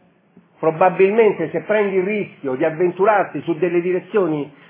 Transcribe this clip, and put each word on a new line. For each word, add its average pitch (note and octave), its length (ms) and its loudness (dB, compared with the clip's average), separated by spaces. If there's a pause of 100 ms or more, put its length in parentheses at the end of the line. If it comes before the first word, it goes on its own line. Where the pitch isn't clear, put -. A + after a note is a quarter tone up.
(580)
Probabilmente F#3 920 2
se F3 120 -6
prendi G3+ 340 -2
il F#3 80 0
rischio F#3 500 -6
di C3+ 100 -2
avventurarti F3 800 0
su D#3+ 160 -4
delle F3 220 -2
direzioni F3 720 -2 (200)